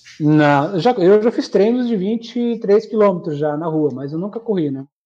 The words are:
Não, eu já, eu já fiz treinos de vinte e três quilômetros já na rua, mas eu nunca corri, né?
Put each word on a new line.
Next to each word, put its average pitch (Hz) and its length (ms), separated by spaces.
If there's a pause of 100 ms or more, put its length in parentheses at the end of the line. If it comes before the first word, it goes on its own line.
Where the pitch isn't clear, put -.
(180)
Não, 151 560
eu 175 60
já, 214 120
eu 208 300
já 226 80
fiz 262 180
treinos 233 380
de 233 100
vinte 226 400
e 240 220
três 208 260
quilômetros 180 540
já 147 180
na 165 100
rua, 156 280
mas 139 180
eu 156 60
nunca 202 220
corri, 180 320
né? 135 120 (220)